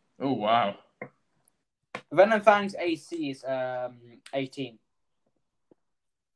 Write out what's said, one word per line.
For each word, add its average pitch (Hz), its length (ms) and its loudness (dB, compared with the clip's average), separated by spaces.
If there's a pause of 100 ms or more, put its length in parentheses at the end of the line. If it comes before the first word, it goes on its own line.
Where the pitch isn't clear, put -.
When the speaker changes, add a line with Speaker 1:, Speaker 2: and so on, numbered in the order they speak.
(200)
Speaker 1:
Oh, 135 140 -2
wow. 107 420 2 (1400)
Speaker 2:
Venom 208 300 6
Fang's 202 380 2
A 175 160 -4
C 156 360 -8
is, - 140 -14
um, 127 540 -6 (340)
eighteen. 131 460 -8 (1600)